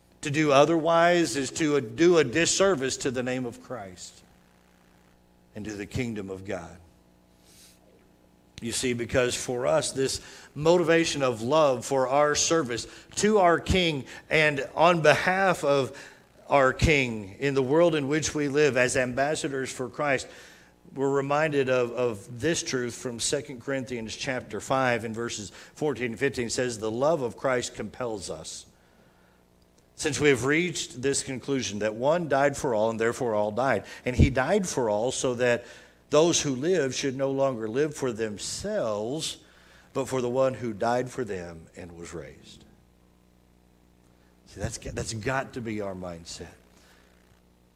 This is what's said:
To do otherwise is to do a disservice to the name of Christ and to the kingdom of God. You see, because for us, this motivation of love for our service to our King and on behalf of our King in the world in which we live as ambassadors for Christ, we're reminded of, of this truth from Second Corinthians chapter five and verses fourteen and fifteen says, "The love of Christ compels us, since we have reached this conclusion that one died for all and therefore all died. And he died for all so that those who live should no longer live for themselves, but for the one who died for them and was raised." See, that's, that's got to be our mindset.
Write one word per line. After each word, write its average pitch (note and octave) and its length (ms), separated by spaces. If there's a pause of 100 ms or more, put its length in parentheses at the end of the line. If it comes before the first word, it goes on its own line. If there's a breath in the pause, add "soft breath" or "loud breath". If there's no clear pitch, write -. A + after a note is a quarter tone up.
(240)
To D3+ 60
do D3+ 220
otherwise E3 840
is C3+ 140
to D3 280
do C#3 380
a D3+ 80
disservice D3+ 720
to C#3+ 140
the B2 120
name B2+ 220
of A2+ 180
Christ G2 500 (1400 soft breath)
and G#2+ 80
to G#2+ 100
the G2+ 120
kingdom G#2 440
of F#2+ 160
God. F2 320 (1800 soft breath)
You A2+ 140
see, B2+ 180
because A#2+ 440
for B2 320
us, D3+ 260
this C3+ 260 (340 loud breath)
motivation D#3+ 680
of B2 180
love C3 440
for C3 240
our D3 260
service C#3 520 (280 loud breath)
to G#3+ 220
our F3 200
King E3 460 (260 loud breath)
and D3 460
on E3+ 260
behalf F3+ 640
of C#3 340 (520 loud breath)
our C3+ 220
King A#2+ 680
in C#3 160
the C3+ 60
world D#3+ 320
in C#3+ 140
which D3+ 260
we D3 140
live C#3 300
as B2 180
ambassadors C3+ 760
for B2 200
Christ, C#3 380 (680 loud breath)
we're C3+ 160
reminded C#3 580
of, B2 220
of A#2+ 480
this D#3+ 240
truth A#2+ 320
from A#2 240
Second C#3 420
Corinthians B2 540
chapter A#2 460
five B2+ 420
and A2+ 100
verses A2+ 380 (240 loud breath)
fourteen B2+ 360
and A2 60
fifteen B2+ 320
says, B2 300
"The A2 100
love C#3 320
of A2+ 140
Christ B2+ 400
compels A2 540
us, E2 360 (1300 soft breath)
since C3+ 240
we D3 80
have B2 160
reached D3+ 560
this C3+ 200
conclusion A#2+ 580
that G#2+ 160
one D3 340
died C#3 260
for C3+ 180
all A2 160
and A2+ 80
therefore A#2 380
all G#2 160
died. A2 320 (220 loud breath)
And B2+ 100
he - 140
died E3+ 400
for A#2+ 200
all G#2+ 220
so B2+ 240
that A#2+ 300 (460 loud breath)
those D#3 300
who C#3 140
live C#3 400
should C3+ 220
no C3+ 140
longer C3+ 360
live C#3+ 260
for B2+ 200
themselves, A2+ 1200 (560 soft breath)
but C3 160
for B2+ 140
the A#2+ 80
one C3 240
who A#2 180
died A#2+ 380
for B2 160
them F2 500
and F2 220
was E2+ 160
raised." - 500 (1800 soft breath)
See, - 140
that's, A2+ 160
that's A2+ 360
got B2+ 400
to C3 80
be G#2+ 200
our G2 120
mindset. F2 600 (1200 soft breath)